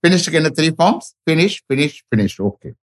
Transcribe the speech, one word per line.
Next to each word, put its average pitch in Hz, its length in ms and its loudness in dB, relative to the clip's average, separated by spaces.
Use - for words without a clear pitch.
ஃபினிஷ்க்கு 170 400 2
என்ன 151 160 0
த்ரீ 156 120 0
ஃபார்ம்ஸ்? 190 300 0
ஃபினிஷ், 165 420 0
ஃபினிஷ், 143 400 -2
ஃபினிஷ். 104 320 -2
ஓகே. - 220 -10